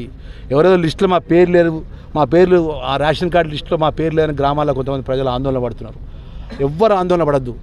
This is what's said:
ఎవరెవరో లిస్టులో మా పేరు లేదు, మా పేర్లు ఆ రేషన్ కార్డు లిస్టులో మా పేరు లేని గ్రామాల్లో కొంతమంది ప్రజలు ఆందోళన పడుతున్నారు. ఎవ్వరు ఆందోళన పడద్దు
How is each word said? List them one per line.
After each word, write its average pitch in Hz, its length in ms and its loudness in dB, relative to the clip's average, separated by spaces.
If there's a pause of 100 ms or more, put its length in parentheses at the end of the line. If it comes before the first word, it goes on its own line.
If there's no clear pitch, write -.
(540)
ఎవరెవరో 175 320 6
లిస్టులో 190 300 0
మా 165 40 2 (120)
పేరు 175 240 6
లేదు, 170 180 4 (440)
మా 151 60 2 (100)
పేర్లు 175 260 6 (320)
ఆ - 20 0 (100)
రేషన్ 160 300 0
కార్డు 165 220 0
లిస్టులో - 280 -4
మా 151 60 2 (100)
పేరు 160 200 -2
లేని 156 220 0
గ్రామాల్లో 147 380 0
కొంతమంది 135 300 -6
ప్రజలు 131 260 -2
ఆందోళన 135 300 -2
పడుతున్నారు. 113 340 -10 (680)
ఎవ్వరు 202 320 2
ఆందోళన 180 300 2
పడద్దు 127 320 -2